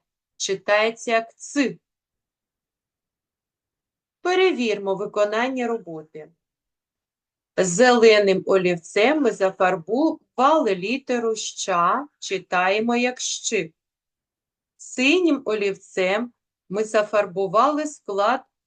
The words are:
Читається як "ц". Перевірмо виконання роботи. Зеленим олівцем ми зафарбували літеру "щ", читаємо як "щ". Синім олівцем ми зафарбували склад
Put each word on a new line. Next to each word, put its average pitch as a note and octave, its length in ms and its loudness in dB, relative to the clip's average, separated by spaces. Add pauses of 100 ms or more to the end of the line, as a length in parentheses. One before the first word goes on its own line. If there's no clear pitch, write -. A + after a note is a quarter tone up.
(360)
Читається G#3+ 760 -2
як A3+ 240 -2
"ц". A#3 440 -4 (2500)
Перевірмо A#3+ 760 0
виконання G#3+ 720 -2
роботи. D#3+ 680 -10 (1200)
Зеленим G#3 880 4
олівцем F#3+ 760 0
ми A#3 80 2
зафарбували A3 1400 0
літеру A3+ 640 -4
"щ", G3 680 -2 (120)
читаємо G3 800 -2
як B3 240 -2
"щ". - 520 -6 (1080)
Синім D4 640 0
олівцем G3+ 880 -2 (360)
ми G3+ 160 -4
зафарбували G#3+ 1040 0
склад G#3+ 580 -2 (220)